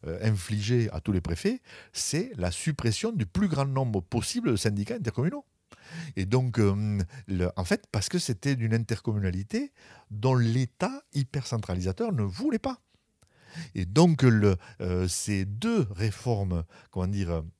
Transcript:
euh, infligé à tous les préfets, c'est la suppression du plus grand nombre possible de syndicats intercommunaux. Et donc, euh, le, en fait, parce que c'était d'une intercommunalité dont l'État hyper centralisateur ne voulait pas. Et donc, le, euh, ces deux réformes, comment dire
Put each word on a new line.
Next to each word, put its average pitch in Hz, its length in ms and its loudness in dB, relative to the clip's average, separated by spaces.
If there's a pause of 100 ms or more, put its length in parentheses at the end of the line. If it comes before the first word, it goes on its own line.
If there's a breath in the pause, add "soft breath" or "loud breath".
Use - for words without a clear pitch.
euh, 82 140 -6
infligé 107 680 0
à 80 80 -6
tous 104 140 -2
les 90 80 2
préfets, 196 400 -2 (320 loud breath)
c'est 208 420 -4
la 90 160 -2
suppression 147 600 -2
du 131 120 0
plus 190 220 0
grand 139 180 0
nombre 131 360 0
possible 131 500 -2
de 113 60 4
syndicats 104 380 0
intercommunaux. 175 500 2 (720 loud breath)
Et 95 80 0
donc, 120 340 2
euh, 104 400 4 (280 loud breath)
le, 90 280 2
en 92 80 -2
fait, - 300 0
parce 104 160 -2
que 180 100 -2
c'était 135 380 -2
d'une 113 160 0
intercommunalité 110 1000 -2 (400 loud breath)
dont 127 240 2
l'État 127 680 0 (120)
hyper 139 340 -4
centralisateur 98 640 -2
ne 123 120 0
voulait 220 360 -2
pas. 262 220 -6 (920 loud breath)
Et 95 120 -2
donc, 147 380 4
le, 104 340 6 (240 loud breath)
euh, 90 260 0
ces 95 380 -2
deux 131 460 0
réformes, 98 760 -2 (260 loud breath)
comment 92 160 -2
dire 87 360 -2 (160)